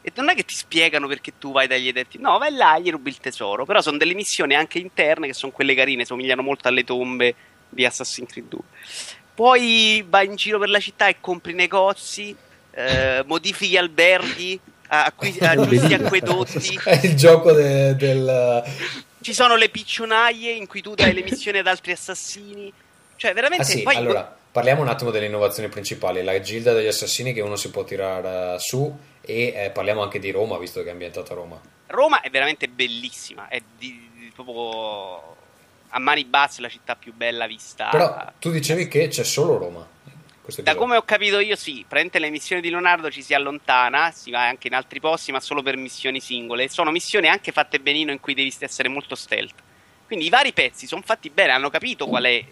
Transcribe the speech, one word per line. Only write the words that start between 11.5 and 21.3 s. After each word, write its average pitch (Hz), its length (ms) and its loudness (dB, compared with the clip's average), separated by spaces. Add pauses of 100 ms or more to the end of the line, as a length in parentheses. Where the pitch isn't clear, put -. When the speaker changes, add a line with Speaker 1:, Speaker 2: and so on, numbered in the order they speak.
Speaker 1:
negozi, 196 840 0 (360)
eh, 131 540 0
modifichi 180 520 0
alberghi, 180 800 4 (280)
a-, 151 180 2
acqui-, 139 340 -4
Speaker 2:
<laughs> 185 60 2
Speaker 1:
aggiusti 139 300 6
Speaker 2:
Bellissima 156 300 4
Speaker 1:
acquedotti. 185 540 0
Speaker 2:
questa 190 240 -6
cosa. 190 60 0
Speaker 3:
<laughs> 147 120 6
È 190 40 2
il 160 100 4
gioco 165 380 10
de-, 139 420 6
del 131 680 2 (580)
Speaker 1:
Ci 233 120 -8
sono 240 220 4
le 220 140 4
piccionaie 226 840 -2
in 220 160 -8
cui 196 140 -12
tu 208 140 -12
dai 190 180 4
le 180 100 -4
missioni 202 360 -4